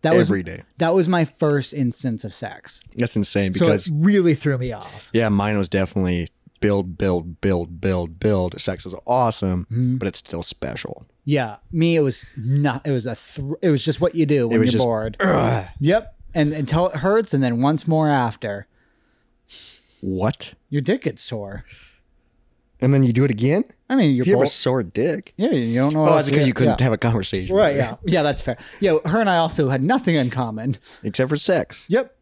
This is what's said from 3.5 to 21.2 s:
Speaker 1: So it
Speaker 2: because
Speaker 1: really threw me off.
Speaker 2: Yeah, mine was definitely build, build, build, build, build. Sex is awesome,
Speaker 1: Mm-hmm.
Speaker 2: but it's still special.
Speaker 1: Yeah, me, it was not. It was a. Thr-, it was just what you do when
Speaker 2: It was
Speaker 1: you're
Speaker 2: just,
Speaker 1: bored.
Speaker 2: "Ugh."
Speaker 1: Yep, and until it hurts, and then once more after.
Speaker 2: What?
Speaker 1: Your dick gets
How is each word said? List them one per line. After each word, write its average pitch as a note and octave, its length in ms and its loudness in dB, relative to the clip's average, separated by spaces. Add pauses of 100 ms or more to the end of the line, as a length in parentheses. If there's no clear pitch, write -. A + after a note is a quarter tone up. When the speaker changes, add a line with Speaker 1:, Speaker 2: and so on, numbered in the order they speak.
Speaker 1:
So F3+ 100 2
it E3 40 6
Speaker 2:
because - 220 0
Speaker 1:
really E3+ 440 4
threw C#3 240 -2
me B2+ 140 -6
off. - 400 -16
Speaker 2:
Yeah, A#2 180 2
mine G#2 280 2
was F#2+ 100 0
definitely F2+ 600 0 (320)
build, G2 380 0
build, F2 420 -2
build, E2+ 400 -2
build, F2+ 400 -2
build. F#2+ 400 0
Sex F#2 260 -6
is F#2 80 -10 (120)
awesome, G#2+ 680 0
Speaker 1:
Mm-hmm. B2+ 240 0
Speaker 2:
but B2+ 100 -4
it's F2+ 120 -6
still - 260 -10
special. - 600 -10 (180)
Speaker 1:
Yeah, C3 320 -2 (160)
me, E3 240 2
it D#3 40 4
was C3+ 240 0 (120)
not. C3+ 500 -2
It D3 60 -2
was A#2+ 140 -2
a. A#2 80 -6
Thr-, C#3 460 -10
it F#3 100 2
was C#3 140 2
just D#3 160 -2
what F3 140 0
you E3 100 2
do C#3 240 2
when A#2 80 0
Speaker 2:
It A2+ 40 4
was G#2+ 80 4
Speaker 1:
you're A#2 100 2
Speaker 2:
just, B2+ 80 6
Speaker 1:
bored. A2 340 -2
Speaker 2:
"Ugh." B2 460 0 (140)
Speaker 1:
Yep, F#3 340 0 (180)
and D3 220 0
until D#3 340 0
it D#3 80 -4
hurts, G3 380 0
and C3+ 80 4
then A#2+ 180 2
once D3 260 2
more D#3 220 2
after. A2+ 580 -2 (1300)
Speaker 2:
What? F#2+ 540 -4 (160)
Speaker 1:
Your C#3+ 100 -2
dick G3+ 220 -2
gets B2 200 -6